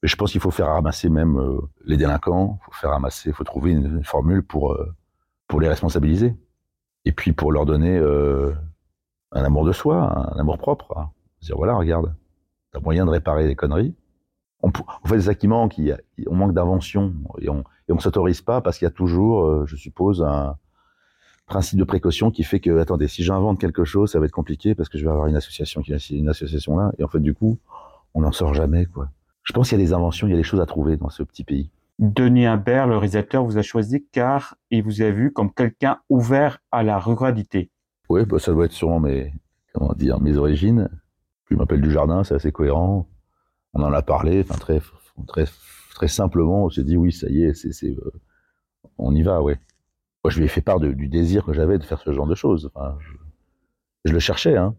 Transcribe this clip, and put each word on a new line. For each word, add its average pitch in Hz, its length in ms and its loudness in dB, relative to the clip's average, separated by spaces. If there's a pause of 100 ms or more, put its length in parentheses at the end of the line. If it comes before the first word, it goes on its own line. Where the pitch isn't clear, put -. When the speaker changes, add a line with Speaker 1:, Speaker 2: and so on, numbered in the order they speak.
Speaker 1:
mais 76 60 0
je - 80 -2
pense 104 160 -2
qu'il 87 80 0
faut 95 100 0
faire 87 180 0
ramasser 78 420 0
même, 78 280 2
euh, 67 220 -2 (240)
les 76 140 2
délinquants, 90 640 0
faut - 100 -20
faire - 160 -6
ramasser, 71 440 -4
faut 76 120 -6
trouver 78 280 -2
une, 76 260 0
une 71 60 -4
formule 85 380 0
pour, 71 300 -2
euh, 76 220 -6 (520)
pour 76 140 0
les 80 80 4
responsabiliser. 82 680 2 (720)
Et 73 80 0
puis 80 220 0
pour 76 180 0
leur 73 140 2
donner, 78 320 2
euh, 71 520 2 (840)
un 65 120 0
amour 71 220 2
de 90 60 2
soi, 151 240 0
un, 78 400 -2
un 73 40 -4
amour 78 160 0
propre, - 400 -4
hein. 78 140 -8 (320)
Dire, 73 160 -8
voilà, 95 160 0
regarde, 82 400 0 (560)
t'as 71 100 -12
moyen 80 240 0
de 85 60 2
réparer 78 360 0
les 69 100 0
conneries. 87 380 -2 (680)
On 92 80 2
pou-, - 180 -6
en - 180 -14
fait, 110 100 2
c'est 95 100 2
ça 101 80 2
qui 101 120 -2
manque, 113 300 2
il 78 80 -4
y 71 80 0
a, - 60 -6 (300)
on 80 60 -4
manque 95 200 2
d'invention, 90 580 -2 (280)
et 69 100 -6
on, 73 100 -4 (280)
et - 40 0
on 82 60 2
s'autorise 90 420 0
pas 123 220 -2
parce 87 160 -2
qu'il 90 80 -2
y - 20 2
a 82 60 -4
toujours, 92 500 2
euh, 76 220 2
je 73 100 -10
suppose, 87 460 -2
un 71 340 -2 (880)
principe 95 340 -2
de 95 60 4
précaution 92 460 0
qui 95 120 -4
fait 95 180 0
que, 82 180 2
attendez, 80 300 0
si - 140 -6
j'invente 95 380 0
quelque 87 240 0
chose, 101 280 0
ça 85 60 2
va 78 60 2
être 76 80 -2
compliqué 80 420 -2
parce 82 140 -4
que - 80 -10
je 76 80 -4
vais 80 60 0
avoir 76 160 0
une 76 100 2
association 76 460 -6
qui, 73 100 -6 (240)
une 73 140 0
association 76 480 -4
là, 101 180 0
et - 80 -2
en 80 40 -4
fait, 80 120 -2
du 73 140 0
coup, 110 240 0 (560)
on 80 60 0
n'en 76 120 2
sort 76 200 0
jamais, 78 320 2
quoi. 71 240 -8 (340)
Je - 120 -10
pense 123 160 2
qu'il 113 80 2
y 98 40 4
a - 20 4
des 82 100 2
inventions, 87 320 0
il 101 40 2
y 90 40 2
a - 20 2
des 82 60 2
choses 92 180 0
à 82 60 0
trouver 76 320 -2
dans 76 100 -6
ce 73 140 -8
petit - 200 -12
pays. 71 280 -4 (280)
Speaker 2:
Denis 123 480 4
Imbert, 120 400 2
le 117 100 2
réalisateur, 104 480 0
vous 110 120 -2
a 107 60 2
choisi 113 500 -2
car 131 420 -2 (160)
il 113 120 2
vous 107 180 -2
a 110 100 4
vu 117 220 0
comme 104 200 -2
quelqu'un - 480 -2 (100)
ouvert 131 480 2 (120)
à 120 120 0
la 107 160 2
ruralité. 110 720 -2 (380)
Speaker 1:
Oui, 92 180 4
bah, 101 120 0
ça 87 140 0
doit 85 140 4
être 82 60 -2
sûrement 82 280 0
mes, 69 320 -2 (400)
comment 71 220 -2
dire, 67 260 0
mes 73 160 2
origines. 78 540 2 (560)
Puis - 80 0
je - 40 2
m'appelle 73 220 2
Dujardin, 76 440 2
c'est - 100 -2
assez 73 180 0
cohérent. 85 560 0 (640)
On 71 100 0
en 73 100 2
a 71 100 2
parlé, 80 400 2
enfin, 76 160 -4
très, 78 240 -2 (440)
très, 78 200 -2 (480)
très - 140 -2
simplement, 90 580 2
on 82 40 0
s'est 67 140 -2
dit, 82 140 2
oui, 85 140 2
ça - 160 -6
y 73 160 2
est, 76 100 2
c'est, - 180 -10
c'est, - 240 -8
euh, - 160 -12 (840)
on 64 160 0
y 78 80 4
va, 85 200 2
ouais. 71 160 0 (680)
Moi, - 60 2
je - 80 -4
lui 80 60 4
ai 73 40 4
fait - 120 -2
part 95 180 2
de, 73 140 0
du 69 160 -6
désir 85 380 0
que 80 80 -2
j'avais 82 240 2
de 78 60 -6
faire - 160 -8
ce 78 120 -4
genre 69 140 -2
de 82 80 0
choses. 85 400 -2
Enfin, 69 260 -10
je, 76 120 -20 (920)
je 78 80 2
le 82 80 2
cherchais, 104 380 0
hein. 98 200 0